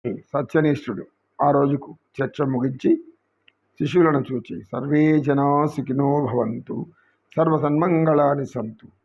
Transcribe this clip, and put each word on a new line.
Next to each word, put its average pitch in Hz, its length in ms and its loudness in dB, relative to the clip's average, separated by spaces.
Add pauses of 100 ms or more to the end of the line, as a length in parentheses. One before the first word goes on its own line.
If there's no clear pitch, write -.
(140)
సత్యనిష్ఠుడు 143 920 -2 (360)
ఆ 143 100 4
రోజుకు 143 440 0 (280)
చర్చ 143 200 -6
ముగించి 131 600 0 (760)
శిష్యులను 156 440 2 (100)
చూచి, 107 280 -8
"సర్వే 151 580 2
జనా 143 460 2
సుఖినో 139 680 0
భవంతు, 120 520 -4 (520)
సర్వసన్మంగళాని 151 1080 2
సంతు. 110 420 -10 (180)